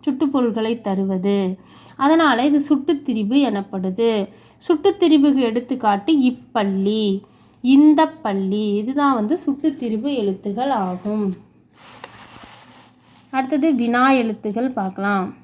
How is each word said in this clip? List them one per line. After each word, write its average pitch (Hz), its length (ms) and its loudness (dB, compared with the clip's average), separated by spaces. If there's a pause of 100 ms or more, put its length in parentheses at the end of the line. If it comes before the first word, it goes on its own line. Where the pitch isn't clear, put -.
சுட்டு 277 280 -2
பொருள்களை 233 520 -2
தருவது. 190 760 -2 (380)
அதனால 277 500 2
இது 285 160 2
சுட்டு 285 400 -2
திரிபு 220 360 -2
எனப்படுது. 202 920 -2 (300)
சுட்டு 349 420 0
திரிபுக்கு 285 400 4
எடுத்துக்காட்டு 240 800 0
இப்பள்ளி, 202 1040 0 (380)
இந்த 294 440 6
பள்ளி. 202 720 -2
இதுதான் 269 380 0
வந்து 226 240 0
சுட்டு 285 380 -2
திரிபு 233 400 -4
எழுத்துகள் 202 540 -4
ஆகும். 202 600 -2 (2000)
அடுத்தது 269 460 0
வினா 240 360 2
எழுத்துகள் 226 600 -2
பார்க்கலாம். 196 640 -4 (100)